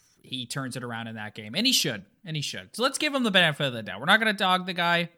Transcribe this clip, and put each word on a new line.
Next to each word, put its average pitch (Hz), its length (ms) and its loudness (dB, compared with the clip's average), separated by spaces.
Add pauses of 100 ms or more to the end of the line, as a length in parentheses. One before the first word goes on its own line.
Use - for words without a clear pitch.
(240)
he 127 220 -10
turns 131 320 -8
it 120 60 -8
around 117 240 -8
in 113 80 -10
that 107 200 -10
game. 110 200 -10
And 220 120 0
he 254 60 4
should. 110 320 0 (180)
And 160 140 -6
he 147 40 -4
should. 92 320 -10
So 220 100 -2
let's 269 140 2
give 302 160 0
him 269 100 0
the 226 80 2
benefit 160 360 4
of 123 60 -2
the 113 100 -4
doubt. 98 160 -8
We're 127 60 -8
not 202 140 6
gonna 220 120 2
dog 185 340 2
the 190 80 -6
guy. 170 440 2